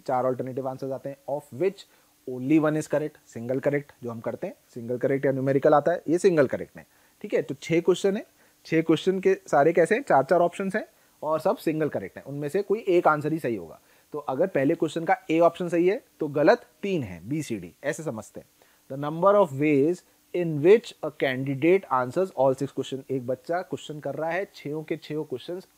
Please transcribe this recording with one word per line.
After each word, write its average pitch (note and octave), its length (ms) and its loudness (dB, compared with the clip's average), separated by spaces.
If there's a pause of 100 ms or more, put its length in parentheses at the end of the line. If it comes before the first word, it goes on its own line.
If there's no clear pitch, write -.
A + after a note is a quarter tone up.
चार B2+ 180 0
alternative C3 440 -4
answers C3 220 -8
आते C3 180 -10
हैं, C#3 80 -14 (120)
of C#3+ 220 -8 (100)
which F#3+ 220 -2 (440)
only C3 340 2
one D3+ 200 0
is - 120 -8
correct, D3 240 -2 (100)
single A#2+ 320 -4
correct, C#3+ 320 -2 (120)
जो A#2+ 80 -8
हम A2+ 100 -10
करते A#2+ 260 -8
हैं, C#4+ 80 -12 (180)
single B2 240 -6
correct C3+ 280 0
या C#3 60 2
numerical C#3 420 2
आता D3 180 4
है, F3 160 -4
ये D#3 120 0
single D#3+ 280 4
correct F2+ 300 -6
है, D#2 80 -20 (380)
ठीक G#3 100 -10
है। F3+ 80 0
तो C#3+ 140 -6
छह E3 260 0
question F#3+ 360 2
है, C#4+ 80 -10 (400)
छह D#3+ 160 2
question E3 380 2
के F#3+ 160 2 (120)
सारे D#3 260 4
कैसे F3+ 220 4
हैं? C#4 80 -2
चार C#3 200 4
चार E3+ 180 4
options F#3 340 -2
हैं G#3+ 100 -4 (380)
और D#3 160 -2
सब G3 180 0
single D#3 320 -2
correct G2 280 -8
हैं, F2+ 60 -18
उनमें C#3+ 260 -8
से F#3+ 120 -2
कोई G3+ 280 -2
एक F3 180 4
answer D3+ 260 0
ही D#3+ 60 -4
सही B2 160 -4
होगा। E2 240 -12 (340)
तो D3+ 60 -8
अगर C#3 280 -2
पहले C#3+ 280 2
question E3 300 -4
का F#3 120 0 (140)
A D#3+ 80 2
option E3+ 300 2
सही F3 180 2
है G#3+ 140 0 (180)
तो D#3 80 -2
गलत D3+ 380 2 (160)
तीन F#3 220 -4
है, F#2 160 -10 (100)
B, D#3 140 -4
सी, A2+ 140 -8
D, F2 160 -14 (100)
ऐसे D#3 200 -6
समझते A2+ 360 -10
हैं। - 80 -20 (420)
The C3+ 80 -10
number D#3+ 380 2
of F#3 180 4
ways D3+ 460 2 (340)
in E3+ 280 -2
which G3+ 320 6 (100)
a D#3 60 -4 (140)
candidate C#3 600 2 (100)
answers B2+ 420 0
all C3+ 260 4
six C3+ 160 -6
question, C3+ 240 -6 (100)
एक B2+ 160 -4
बच्चा E3 360 -6
question D3+ 360 -12
कर C#3 160 -8
रहा D#3 140 -6
है, F3+ 260 -4
छहों D3+ 280 -8
के D#3 140 -6
छहों D3+ 260 -8
questions E3+ 440 -10 (100)